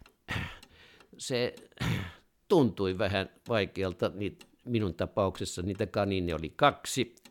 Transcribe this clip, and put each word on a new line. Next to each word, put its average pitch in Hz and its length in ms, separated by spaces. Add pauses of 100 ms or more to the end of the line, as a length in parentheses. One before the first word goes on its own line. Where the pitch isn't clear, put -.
(1160)
Se 123 380 (920)
tuntui 101 500
vähän 98 320 (200)
vaikealta, 95 680
niin 98 240 (260)
minun 107 280
tapauksessa 95 680
niitä 98 240
kaniineja 95 500
oli 78 200
kaksi, - 600 (160)